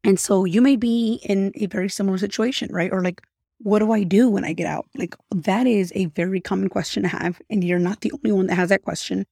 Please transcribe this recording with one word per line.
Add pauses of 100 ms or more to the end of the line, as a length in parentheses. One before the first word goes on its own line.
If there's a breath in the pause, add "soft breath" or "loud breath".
And
so
you
may
be
in
a
very
similar
situation,
right?
Or
like, (380)
"What
do
I
do
when
I
get
out?"
Like, (160)
that
is
a
very
common
question
to
have,
and
you're
not
the
only
one
that
has
that
question.